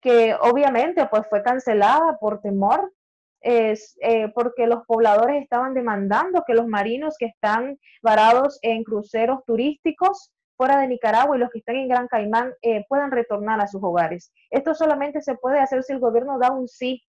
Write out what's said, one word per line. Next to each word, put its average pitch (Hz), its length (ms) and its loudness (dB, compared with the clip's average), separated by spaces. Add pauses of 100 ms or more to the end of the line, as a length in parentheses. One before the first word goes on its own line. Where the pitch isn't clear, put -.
que 233 400 4
obviamente, 269 640 2
pues, 214 240 0
fue 202 140 0
cancelada 254 720 2
por 208 220 -4
temor, 208 520 -2 (520)
es, 220 560 0
eh, 226 360 0
porque 240 320 -2
los 233 180 -2
pobladores 233 560 2
estaban 262 320 -4
demandando 240 720 -2
que 240 80 0
los 233 140 2
marinos 233 500 -4
que 233 80 -6
están 226 500 -4 (240)
varados 233 600 4
en 226 220 -2
cruceros 226 600 -2
turísticos 302 840 -2 (260)
fuera 269 220 2
de 269 80 2
Nicaragua 247 500 0
y 247 40 0
los 240 100 0
que 226 80 -12
están 233 160 -8
en 262 140 -4
Gran 247 180 0
Caimán, 233 460 -2 (100)
eh, 214 260 0
puedan 277 220 -2
retornar 220 500 -2
a 202 60 0
sus 202 160 -10
hogares. 175 500 -2 (180)
Esto 285 240 -2
solamente 294 480 -2
se 269 120 -6
puede 262 240 -2
hacer 269 240 0
si 262 100 -8
el 269 60 -6
gobierno 247 400 0
da 247 140 2
un 262 160 -6
sí. 254 340 -8 (120)